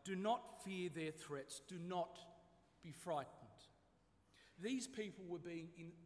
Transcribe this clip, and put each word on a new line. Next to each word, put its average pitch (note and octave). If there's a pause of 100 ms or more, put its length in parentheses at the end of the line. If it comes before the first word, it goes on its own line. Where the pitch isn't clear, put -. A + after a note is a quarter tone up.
"Do F#3+
not A3
fear F#3
their D#3
threats. C#3+
Do F3+
not F3 (560)
be D#3+
frightened." D3 (1200)
These A#3+
people G3
were F3
being, E3
in, E3 (140)